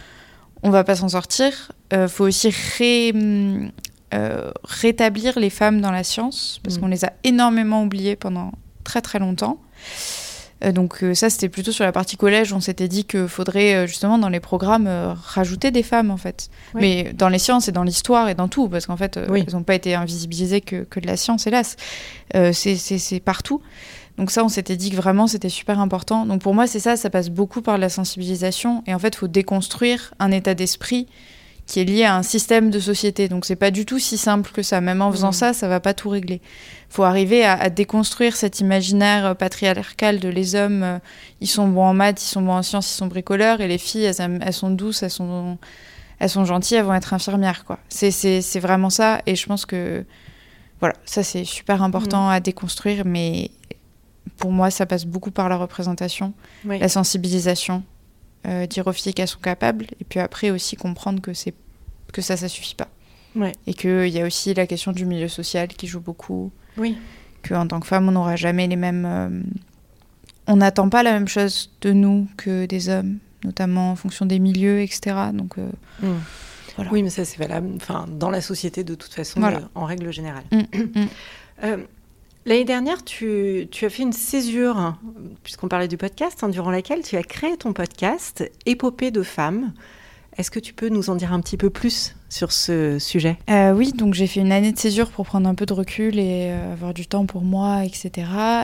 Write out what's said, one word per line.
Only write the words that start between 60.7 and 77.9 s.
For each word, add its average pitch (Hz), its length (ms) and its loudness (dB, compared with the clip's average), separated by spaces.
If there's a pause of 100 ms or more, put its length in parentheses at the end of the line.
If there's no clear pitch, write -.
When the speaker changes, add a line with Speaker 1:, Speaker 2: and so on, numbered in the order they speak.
Speaker 1:
comprendre 190 460 -4
que 185 120 -10
c'est, 175 200 -8 (600)
que 196 80 -6
ça, 185 160 -2
ça 180 100 -6
suffit - 280 -10
pas. - 120 -8 (480)
Speaker 2:
Ouais. 202 160 0 (140)
Speaker 1:
Et 185 80 -4
qu'il 185 360 2
y 170 120 -2
a 170 40 0
aussi 180 280 -2
la 180 140 0
question 175 240 -4
du 180 140 -4
milieu 170 220 -2
social 175 420 -4
qui - 180 -12
joue 175 120 -10
beaucoup. 185 520 -8 (260)
Speaker 2:
Oui. 220 180 -2 (520)
Speaker 1:
Qu'en 170 200 0
tant 170 120 -4
que 170 80 -8
femme, 190 200 4
on 190 40 4
n'aura 175 240 2
jamais 175 320 0
les 180 80 0
mêmes, 180 320 -2
euh... 175 220 -2 (1160)
on 208 100 6
n'attend 196 320 6
pas 240 140 6
la 233 100 4
même 202 140 0
chose 202 440 -2 (100)
de 202 100 2
nous 202 360 4 (100)
que 185 280 -2
des 180 240 -4
hommes, 190 280 -2 (260)
notamment 185 480 0
en 180 40 -2
fonction 190 300 -4
des 190 140 2
milieux, 190 420 2
et 202 60 -2
cetera. 196 440 -4
Donc, 196 260 -6
euh, 190 100 -8 (340)
Speaker 2:
Mm. 196 60 -2 (680)
Speaker 1:
voilà. 190 160 -6
Speaker 2:
Oui, 208 120 2
mais 190 60 0
ça, 180 160 -4
c'est - 140 -12
valable, 165 360 -6
enfin, 180 300 -8 (140)